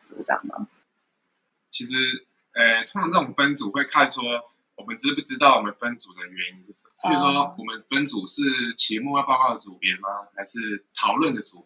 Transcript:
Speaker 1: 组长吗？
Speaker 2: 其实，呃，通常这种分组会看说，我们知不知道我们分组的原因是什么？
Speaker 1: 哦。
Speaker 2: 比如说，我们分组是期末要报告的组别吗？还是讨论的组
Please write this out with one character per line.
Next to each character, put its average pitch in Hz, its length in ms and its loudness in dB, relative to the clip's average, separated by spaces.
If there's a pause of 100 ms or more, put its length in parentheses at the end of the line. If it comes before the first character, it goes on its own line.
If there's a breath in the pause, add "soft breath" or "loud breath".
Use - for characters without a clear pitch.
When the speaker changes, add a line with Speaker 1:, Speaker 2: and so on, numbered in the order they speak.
Speaker 1:
组 - 200 -4
长 - 240 -2
吗？ - 200 -10 (1040)
Speaker 2:
其 120 140 -8
实， 123 80 -8 (600)
呃， 117 320 4
通 190 160 -4
常 170 100 -2
这 185 60 4
种 127 160 -2
分 143 220 2
组 104 140 -6
会 139 140 -2
看 139 260 4
说， 127 120 -8 (520)
我 101 80 -20
们 113 160 -12
知 139 160 -2
不 151 60 -4
知 131 160 -10
道 131 200 8
我 110 40 4
们 101 140 -4
分 120 240 -6
组 92 160 -20
的 90 120 -14
原 92 300 -12
因 92 80 -20
是 104 80 -20
什 - 160 -20
么？ - 40 -20 (100)
Speaker 1:
哦。 - 60 -2
Speaker 2:
比 - 60 4
如 180 60 2
说， 139 380 2
我 - 60 -12
们 110 240 -10
分 139 200 0
组 98 180 -6
是 - 160 -6 (340)
期 107 220 0
末 139 220 0
要 139 60 -2
报 131 120 4
告 127 160 4
的 107 60 -8
组 98 140 -20
别 92 220 -2
吗？ 101 380 -8
还 98 120 -10
是 107 380 -8 (120)
讨 104 200 2
论 143 180 2
的 110 80 -6
组 - 220 -20